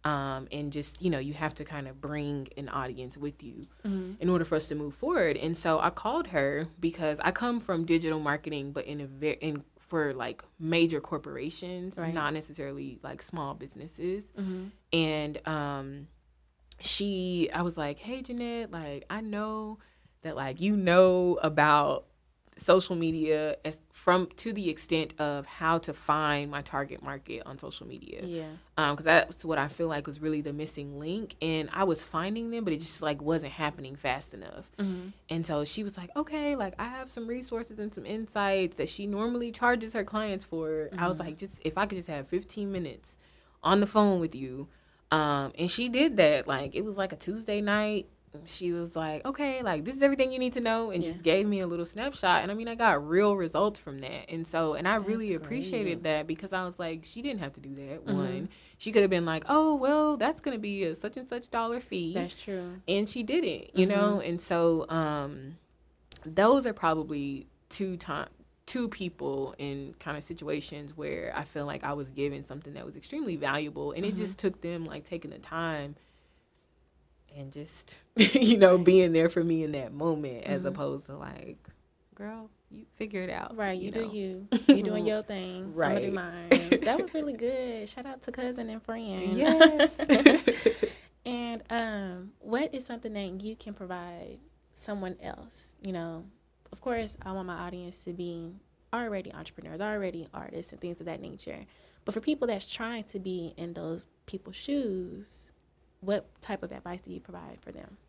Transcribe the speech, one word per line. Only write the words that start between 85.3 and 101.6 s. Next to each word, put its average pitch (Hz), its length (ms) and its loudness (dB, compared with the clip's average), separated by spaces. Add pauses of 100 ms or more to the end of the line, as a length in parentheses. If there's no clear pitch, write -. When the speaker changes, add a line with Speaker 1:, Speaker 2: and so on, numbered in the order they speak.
Speaker 2:
I'ma 190 80 -8
do 156 60 -12
Speaker 1:
Right. 190 360 2
Speaker 2:
mine. 180 680 2
That 302 200 2
was 370 120 -8
Speaker 1:
<laughs> - 0 -
Speaker 2:
really 294 200 -2
good. 233 560 -4
Shout 254 160 -12
out 262 180 -12
to 247 80 -8
cousin 247 380 -6
and 220 140 -10
friend. 208 540 -4
Speaker 1:
Yes. 320 680 8
<laughs> 269 720 8 (460)
Speaker 2:
And, 240 460 -4
um, 202 720 -4
what 247 340 -2
is 262 100 -8
something 233 300 -8
that 190 280 -6
you 220 140 -8
can 208 200 -14
provide 175 640 -10 (340)
someone 190 480 -6
else? - 580 -12
You 196 140 -8
know, 165 320 -6 (460)
of 196 100 -18
course, 226 400 -4
I 190 100 -8
want 190 140 -6
my 175 140 -8
audience 175 460 -10
to 180 80 -8
be 170 420 -8 (360)
already 226 400 -4
entrepreneurs, 160 500 -12
already 196 520 -4
artists - 380 -10
and - 100 -16
things 170 180 -8
of 165 60 -12
that 170 160 -8
nature. - 420 -12 (420)